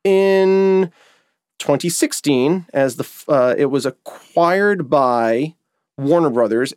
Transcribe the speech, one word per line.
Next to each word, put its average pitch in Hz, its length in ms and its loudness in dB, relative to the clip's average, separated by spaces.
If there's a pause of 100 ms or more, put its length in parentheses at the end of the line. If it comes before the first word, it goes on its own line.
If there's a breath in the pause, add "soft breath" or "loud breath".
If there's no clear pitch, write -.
In 190 840 2 (680 soft breath)
twenty 143 300 -2
sixteen, 156 840 -2
as 135 220 0
the 139 80 -8
f-, - 240 -20
uh, 127 300 2
it 143 80 0
was 135 200 -2
acquired 175 1040 -2
by 127 640 0 (420)
Warner 151 320 2
Brothers 117 480 0